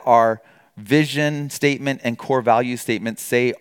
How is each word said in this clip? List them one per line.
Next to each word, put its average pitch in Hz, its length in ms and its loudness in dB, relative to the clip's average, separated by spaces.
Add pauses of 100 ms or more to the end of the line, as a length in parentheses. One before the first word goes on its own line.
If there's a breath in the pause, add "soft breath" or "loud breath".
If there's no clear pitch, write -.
our 113 380 4 (320 soft breath)
vision 143 760 -2
statement 139 540 -2
and 120 160 -4
core 131 240 -2
value 120 340 2
statement 110 400 -6
say 123 440 0